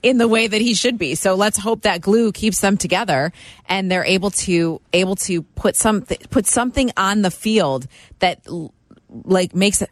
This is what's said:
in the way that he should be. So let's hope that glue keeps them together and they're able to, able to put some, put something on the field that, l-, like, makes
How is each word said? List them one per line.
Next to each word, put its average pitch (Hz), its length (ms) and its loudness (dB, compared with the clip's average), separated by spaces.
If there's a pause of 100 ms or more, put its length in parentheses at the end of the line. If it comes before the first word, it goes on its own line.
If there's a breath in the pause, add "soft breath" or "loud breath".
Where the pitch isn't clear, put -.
in 254 140 4
the 233 100 4
way 226 200 2
that 214 140 0
he 233 120 2
should 240 240 0
be. 156 180 -4
So 190 200 0
let's 208 220 2
hope 214 240 -4
that 175 200 0
glue 220 300 2
keeps 214 300 -2
them 196 160 2
together 175 540 0 (360 loud breath)
and 190 240 -2
they're 185 140 0
able 190 260 0
to, 170 500 0 (120)
able 185 240 2
to 170 240 -4
put - 340 -2
some, 214 260 2 (280)
put 240 160 0
something 247 520 0
on 196 240 0
the 185 100 2
field 147 560 0 (320 loud breath)
that, 180 280 0
l-, 165 260 -10 (520)
like, - 280 0
makes 101 380 0